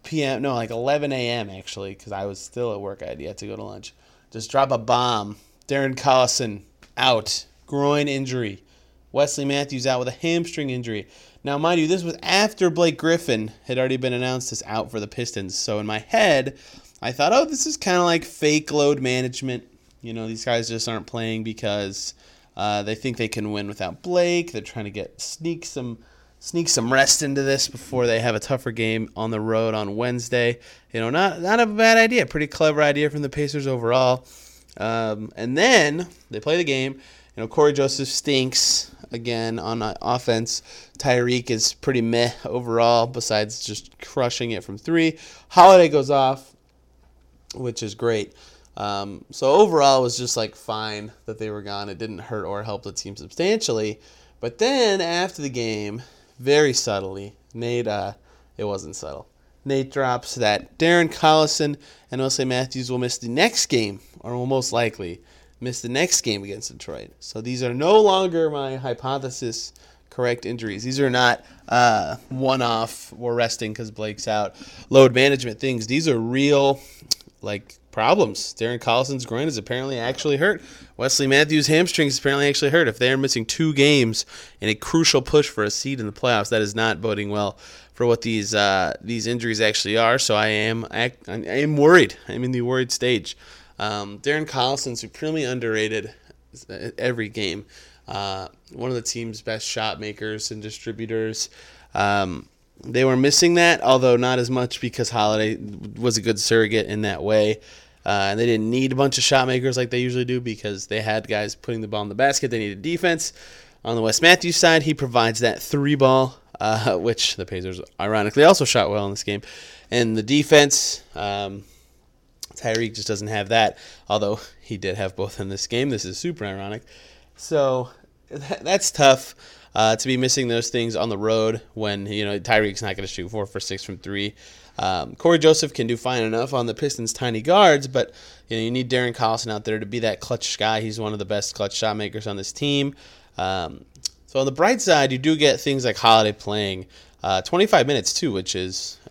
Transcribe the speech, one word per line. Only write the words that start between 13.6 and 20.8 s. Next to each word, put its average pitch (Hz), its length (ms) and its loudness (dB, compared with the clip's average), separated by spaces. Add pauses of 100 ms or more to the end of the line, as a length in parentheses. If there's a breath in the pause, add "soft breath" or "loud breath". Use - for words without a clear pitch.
had 127 160 -4
already 131 180 0
been 127 160 -2
announced 127 380 -4
as 110 140 -8
out 107 260 -4
for 110 80 -6
the 101 80 -6
Pistons. 101 500 -8
So 107 220 -4
in 107 60 -6
my 107 140 -4
head, 139 580 2 (440 loud breath)
I 127 120 -4
thought, 147 180 2
"Oh, 269 140 6
this 311 200 -4
is 311 120 -6
kinda 180 260 2
like 170 220 2
fake 151 480 -2
load 147 260 2
management." 127 640 -4 (380)
You 117 120 -12
know, 113 140 -8
these 113 160 -10
guys 117 240 0
just 113 220 -6